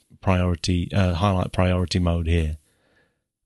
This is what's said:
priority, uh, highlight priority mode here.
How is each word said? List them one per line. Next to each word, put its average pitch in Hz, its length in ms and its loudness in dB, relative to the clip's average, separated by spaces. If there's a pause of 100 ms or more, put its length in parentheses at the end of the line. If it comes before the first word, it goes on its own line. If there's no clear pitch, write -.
(220)
priority, 90 720 0
uh, 92 220 2
highlight 92 360 0
priority 90 480 0
mode 85 280 0
here. 80 300 0 (880)